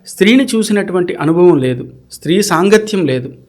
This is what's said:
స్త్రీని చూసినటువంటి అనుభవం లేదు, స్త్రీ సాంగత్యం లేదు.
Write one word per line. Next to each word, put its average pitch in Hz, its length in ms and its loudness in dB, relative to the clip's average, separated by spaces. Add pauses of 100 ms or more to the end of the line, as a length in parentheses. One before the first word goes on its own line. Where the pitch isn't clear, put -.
స్త్రీని 233 380 2
చూసినటువంటి 202 680 -2
అనుభవం 165 420 2
లేదు, 127 300 -4 (240)
స్త్రీ 180 300 -2
సాంగత్యం 196 640 0
లేదు. 131 280 -4 (160)